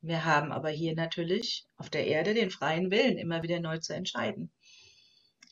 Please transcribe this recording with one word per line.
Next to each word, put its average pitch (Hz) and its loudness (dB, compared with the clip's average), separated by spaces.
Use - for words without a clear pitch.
wir 160 -2
haben 156 4
aber 156 -2
hier 160 0
natürlich 165 -2
auf - -12
der 151 0
Erde 170 2
den 214 2
freien 170 0
Willen, 233 4
immer 165 -2
wieder 170 0
neu 160 -4
zu 165 -8
entscheiden. 202 -4